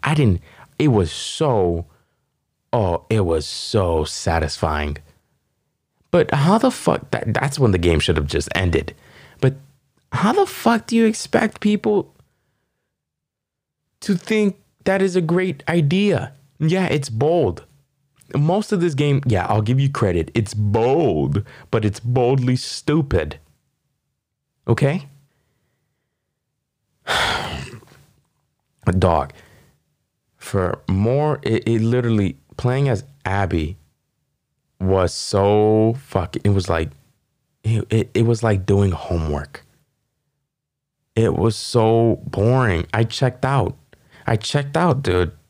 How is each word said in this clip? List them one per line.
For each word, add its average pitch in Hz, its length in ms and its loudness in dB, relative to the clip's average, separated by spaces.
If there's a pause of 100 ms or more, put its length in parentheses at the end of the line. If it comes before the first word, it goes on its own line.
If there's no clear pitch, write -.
I 151 120 0
didn't, 113 260 2 (380)
it 151 100 4
was 98 240 2
so, 92 720 -2 (880)
oh, 95 360 0
it 107 160 2
was 80 200 0
so 85 580 -2
satisfying. 76 960 -4 (1120)
But - 220 0
how 165 240 2
the 254 140 2
fuck, - 400 -4
that, - 220 -4
that's 143 240 -2
when 123 140 2
the 92 60 2
game 85 240 2
should 80 160 0
have 73 100 -2
just 73 260 -4
ended. 87 400 0 (460)
But 135 160 2 (560)
how 208 220 0
the 392 120 2
fuck 233 420 -2
do 233 100 -2
you 226 80 6
expect - 560 -2
people 208 520 0 (1900)
to 196 140 0
think 214 420 0 (280)
that 190 160 2
is 185 140 0
a 185 60 2
great 170 460 -2
idea? 170 680 2 (260)
Yeah, 175 260 2
it's 139 240 -2
bold. 123 560 0 (680)
Most 170 360 0
of 190 100 0
this 170 120 0
game, 139 320 2
yeah, 98 220 2
I'll 107 140 2
give 123 180 0
you 139 100 2
credit. 87 440 0
It's 107 200 -2
bold, 104 920 2 (280)
but 110 120 0
it's 104 160 -2
boldly 123 560 2
stupid. 127 840 -2 (1300)
Okay? 139 400 0 (2000)
<sighs> - 40 -12 (1900)
Dog, 82 360 2 (1040)
for - 500 -4
more, 127 560 0
it, 110 240 -2
it 113 140 0
literally, 113 560 0 (200)
playing 131 320 0
as 113 140 -2 (220)
Abby 90 520 -2 (1000)
was 95 340 2
so 107 840 2
fucking, - 460 -6
it 101 40 4
was 98 180 0
like, 80 220 -2 (760)
it, 113 260 -2
it, 110 240 0
it 113 120 2
was 113 180 0
like 104 220 0
doing 98 260 2
homework. 80 720 -6 (1500)
It 113 200 2
was 110 200 0
so 113 680 2
boring. 107 680 0
I 113 100 2
checked 123 420 -2
out. 131 320 0 (480)
I 117 100 0
checked 143 400 -4
out, 160 280 2
dude. 90 280 0 (180)